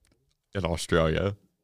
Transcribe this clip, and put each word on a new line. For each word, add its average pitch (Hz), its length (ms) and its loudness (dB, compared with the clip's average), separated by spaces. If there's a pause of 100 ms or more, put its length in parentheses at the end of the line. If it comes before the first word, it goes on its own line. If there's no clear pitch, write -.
(540)
in 92 120 -2
Australia, 82 680 0 (280)